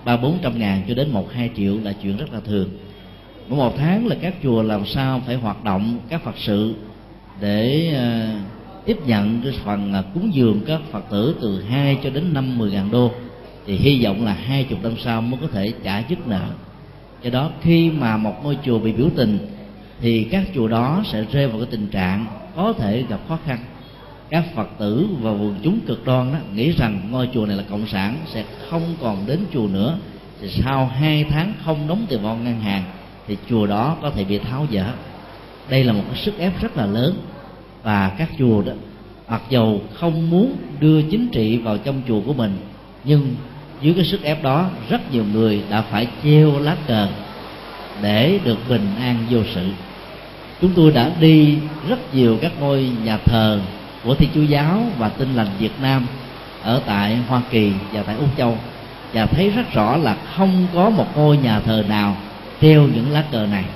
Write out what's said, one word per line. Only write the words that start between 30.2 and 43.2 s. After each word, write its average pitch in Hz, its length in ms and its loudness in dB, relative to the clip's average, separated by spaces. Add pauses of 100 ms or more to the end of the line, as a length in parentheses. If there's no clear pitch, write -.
thì 101 80 -10
sau 131 380 0
hai 151 380 0
tháng 156 280 -2 (120)
không 151 240 -2
đóng 208 200 -2
tiền 113 140 -2
vào 110 140 -4
ngân 117 240 -4
hàng 98 240 -2 (440)
thì 104 80 -4 (120)
chùa 107 180 2
đó 117 360 0
có 147 80 -2
thể 101 140 -4
bị 101 140 0
tháo 131 340 -4
dỡ. 95 120 0 (840)
Đây 135 160 4
là 117 80 4
một 101 100 0 (100)
cái - 100 -6
sức 202 160 -4
ép 175 240 -2
rất 226 140 -4
là 113 100 0
lớn, 120 300 0 (640)
và 101 260 2 (100)
các 165 100 -2 (100)
chùa 113 240 4
đó, 87 100 -4 (560)
mặc 233 200 -4
dầu 110 320 4 (140)
không 165 360 0
muốn 208 260 4 (240)
đưa 156 220 6
chính 214 260 0
trị 110 280 2
vào 113 220 0
trong 135 300 -4
chùa 107 120 2
của 127 140 -2
mình, 107 220 0 (480)
nhưng 135 300 4 (480)